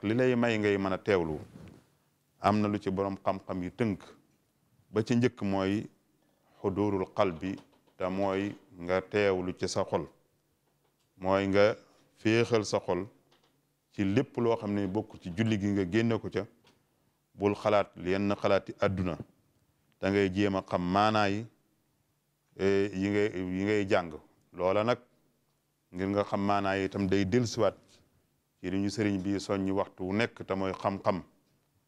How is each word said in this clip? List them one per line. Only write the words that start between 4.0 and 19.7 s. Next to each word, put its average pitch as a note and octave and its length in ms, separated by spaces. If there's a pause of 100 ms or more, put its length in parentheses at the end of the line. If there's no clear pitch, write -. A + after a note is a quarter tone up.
ba G#2 120
ci B2 140
njëkk A#2+ 260
mooy G2 460 (720)
xudurul G2 460 (100)
qalbi, F#2+ 400 (400)
te F#2+ 120
mooy G2 460 (240)
nga F2 220
teewlu F#2 580
ci G2 100
sa G2 160
xol, - 220 (1080)
mooy F#2+ 320
nga G2+ 260 (440)
féexal A2+ 480
sa G#2 140
xol F#2 260 (840)
ci G#2 120
lépp A2+ 320
loo A#2 200
xam G2+ 180
ne G2+ 120
bokk G#2 360
ci F#2+ 120
julli A2 240
gi G2+ 100
nga G2 220
génne A2+ 300
ko F#2+ 80
ca. G2+ 160 (880)
Bul G2+ 200
xalaat G#2 420
yenn G2 400
xalaati G2+ 440
àdduna, F#2 360 (840)